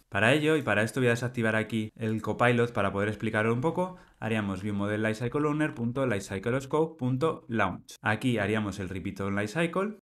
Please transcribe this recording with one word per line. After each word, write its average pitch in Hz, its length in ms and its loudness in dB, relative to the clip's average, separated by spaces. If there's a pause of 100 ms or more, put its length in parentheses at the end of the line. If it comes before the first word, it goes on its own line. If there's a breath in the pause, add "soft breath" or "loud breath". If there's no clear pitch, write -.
(100)
Para 110 220 4
ello, 156 240 4
y 160 60 0
para 104 200 4
esto 113 180 0
voy 127 80 4
a 117 40 6
desactivar 117 440 0
aquí 110 400 -2
el 110 260 -2
copilot 120 500 2
para 98 200 0
poder 101 160 0
explicarlo 110 440 0
un 123 100 0
poco, 180 340 -2 (240 loud breath)
haríamos 104 420 -2
view 104 120 -4
model 104 280 -2
lifecycle 120 460 0
owner 151 260 0
punto 120 320 -2
lifecycle 104 540 -2
scope 156 380 -2
punto 131 500 0
launch. 104 540 -2
Aquí 113 360 2
haríamos 101 400 0
el 92 120 -6
repeat 92 300 -6
on 101 140 -2
lifecycle, 170 720 -2